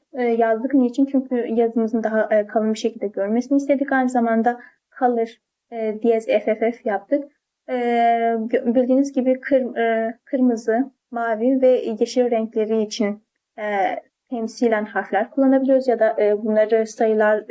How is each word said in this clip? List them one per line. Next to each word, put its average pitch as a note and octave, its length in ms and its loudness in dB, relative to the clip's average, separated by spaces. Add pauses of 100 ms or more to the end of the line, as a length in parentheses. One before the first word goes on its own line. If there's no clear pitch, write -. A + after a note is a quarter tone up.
(140)
e, B3+ 100 -4
yazdık. A3+ 500 0
Niçin? C4 320 2
Çünkü B3+ 300 -2
yazımızın A3+ 680 -2
daha, A3 280 0
e, G#3 160 2
kalın A3 260 0
bir G#3+ 60 -6
şekilde A3 280 -4
görmesini A3 500 -2
istedik. C#4 340 0
Aynı C4 180 2
zamanda A#3 500 0 (400)
color, A#3 300 0 (420)
e, A3 300 -6
diyez A3+ 240 2
F G#3 140 2
F A3 320 -2
F - 180 -8
yaptık. C#4 420 -4 (360)
E, C4 60 -8
gö-, A#3 1000 0
bildiğiniz C4 380 2
gibi B3+ 260 0
kır-, B3 380 0
e, A3+ 480 -2
kırmızı, B3 680 0 (200)
mavi A#3 500 -2
ve B3+ 80 6 (300)
yeşil A#3+ 320 0
renkleri A3 500 -2
için, G#3 420 -4 (360)
e, G#3+ 40 -10 (680)
temsilen A3+ 560 -2
harfler G3+ 460 -4
kullanabiliyoruz C4+ 560 2
ya A3+ 120 2
da, A3 220 2
e, G#3 220 2
bunları G#3+ 440 2
sayılar, G#3+ 640 0